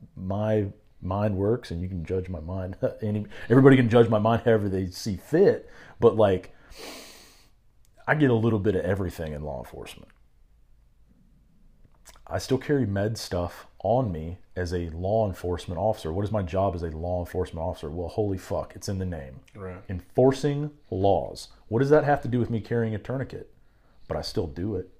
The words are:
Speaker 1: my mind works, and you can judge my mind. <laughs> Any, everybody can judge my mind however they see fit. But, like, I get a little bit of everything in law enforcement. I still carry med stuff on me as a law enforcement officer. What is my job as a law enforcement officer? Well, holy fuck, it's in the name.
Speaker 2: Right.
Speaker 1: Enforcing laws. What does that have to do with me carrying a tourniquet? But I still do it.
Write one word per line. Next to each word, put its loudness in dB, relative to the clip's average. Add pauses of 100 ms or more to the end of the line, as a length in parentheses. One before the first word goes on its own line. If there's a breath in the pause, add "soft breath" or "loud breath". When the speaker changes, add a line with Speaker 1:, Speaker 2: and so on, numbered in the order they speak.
(160)
Speaker 1:
my 0 (340)
mind -2
works, 0
and -6
you -6
can -8
judge -4
my -8
mind. -8 (140)
<laughs> -10
Any, -4 (240 soft breath)
everybody 10
can 4
judge 8
my 4
mind 2
however 4
they -2
see -6
fit. 2 (320 soft breath)
But, 6
like, 2 (1500 soft breath)
I 4
get 4
a 6
little 2
bit 2
of 0
everything -2
in -8
law -8
enforcement. -16 (2250)
I -6
still -2
carry 0
med -2
stuff -6 (160)
on 0
me -8 (180)
as -4
a -4
law 0
enforcement -6
officer. -2
What -2
is -4
my -2
job -2
as -6
a -6
law -6
enforcement -6
officer? -8
Well, -8
holy -2
fuck, -6
it's -12
in -4
the -4
name. -10 (140)
Speaker 2:
Right. -14
Speaker 1:
Enforcing 2 (180)
laws. 0 (180)
What 0
does 2
that 8
have 2
to -8
do 0
with -2
me -2
carrying -2
a -6
tourniquet? -8 (560)
But -4
I -4
still -4
do -6
it. -6 (100)